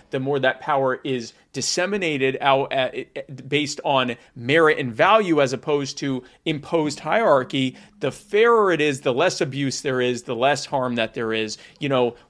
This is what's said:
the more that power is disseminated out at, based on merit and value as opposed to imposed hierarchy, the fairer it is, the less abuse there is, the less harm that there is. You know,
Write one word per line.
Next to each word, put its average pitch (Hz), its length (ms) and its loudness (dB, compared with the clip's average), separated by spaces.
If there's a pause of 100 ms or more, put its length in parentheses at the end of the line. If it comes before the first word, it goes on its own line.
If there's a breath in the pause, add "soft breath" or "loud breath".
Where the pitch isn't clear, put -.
the 139 100 -4
more 135 200 -2
that 131 200 2
power 135 440 -2
is 127 300 -6 (200 soft breath)
disseminated 156 880 -2
out 139 320 2
at, 131 760 -6
based 147 380 -2
on 127 320 0 (180 soft breath)
merit 151 440 4
and 131 120 -4
value 175 480 4
as 131 140 2
opposed 139 460 -4
to 131 240 -4 (220 loud breath)
imposed 156 560 -2
hierarchy, 147 760 0 (220 loud breath)
the 135 120 -2
fairer 214 600 2
it 156 100 0
is, 143 200 0
the 135 120 0
less 175 260 0
abuse 135 420 -4
there 131 200 -2
is, 123 220 -2
the 127 120 -6
less 139 300 2
harm 127 300 -2
that 113 180 -2
there 113 180 -4
is. 110 280 -4 (200 loud breath)
You 143 100 -4
know, 123 260 2 (140 soft breath)